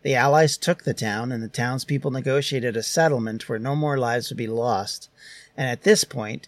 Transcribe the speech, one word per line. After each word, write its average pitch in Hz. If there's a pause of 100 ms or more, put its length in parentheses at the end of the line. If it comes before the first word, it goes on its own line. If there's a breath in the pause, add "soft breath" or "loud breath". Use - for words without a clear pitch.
The 135
Allies 143
took -
the 117
town, 110
and 113
the 110
townspeople 135
negotiated 131
a 113
settlement 117
where 113
no 135
more 147
lives 120
would 117
be 113
lost. 113 (480 loud breath)
And 131
at 120
this 208
point, 113